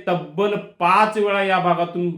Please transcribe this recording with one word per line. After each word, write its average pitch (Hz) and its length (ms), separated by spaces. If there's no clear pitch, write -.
तब्बल 175 460
पाच 196 640
वेळा 202 260
या 190 160
भागातून 170 600